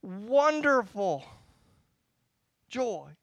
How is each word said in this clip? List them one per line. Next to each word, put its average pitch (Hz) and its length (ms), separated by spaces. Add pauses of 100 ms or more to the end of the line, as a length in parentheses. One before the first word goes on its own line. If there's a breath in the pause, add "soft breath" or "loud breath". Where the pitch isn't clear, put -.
wonderful 226 1200 (1400 soft breath)
joy. 208 400 (140)